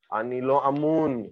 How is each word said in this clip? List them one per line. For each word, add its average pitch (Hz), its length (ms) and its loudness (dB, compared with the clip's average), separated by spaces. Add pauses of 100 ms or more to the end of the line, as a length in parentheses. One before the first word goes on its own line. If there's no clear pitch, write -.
(120)
אני 123 280 -4
לא 135 280 2
אמון, 147 640 0